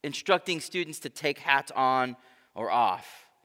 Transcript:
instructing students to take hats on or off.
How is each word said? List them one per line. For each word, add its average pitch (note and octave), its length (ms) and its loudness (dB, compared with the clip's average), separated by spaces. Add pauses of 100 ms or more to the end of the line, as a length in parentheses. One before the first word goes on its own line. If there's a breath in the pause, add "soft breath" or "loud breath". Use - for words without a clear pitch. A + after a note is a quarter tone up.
instructing E3+ 560 0
students D#3+ 400 -6
to C#3+ 100 -12
take C#3+ 300 -4
hats C#3 360 2
on B2+ 400 2 (380 soft breath)
or G#2+ 160 -6
off. G2+ 560 2 (200)